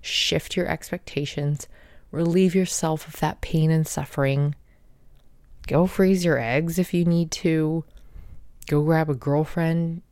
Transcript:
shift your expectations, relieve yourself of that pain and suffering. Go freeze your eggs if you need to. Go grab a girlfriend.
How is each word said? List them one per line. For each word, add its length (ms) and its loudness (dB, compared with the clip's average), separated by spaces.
shift 560 -2
your 120 -2
expectations, 960 -6
relieve 420 2
yourself 540 0
of 100 -16
that 220 -2
pain 320 2
and 120 2
suffering. 720 -2
Go 220 2
freeze 360 4
your 140 4
eggs 400 0
if 160 0
you 100 2
need 280 2
to. 520 0
Go 160 2
grab 260 2
a 40 2
girlfriend. 960 0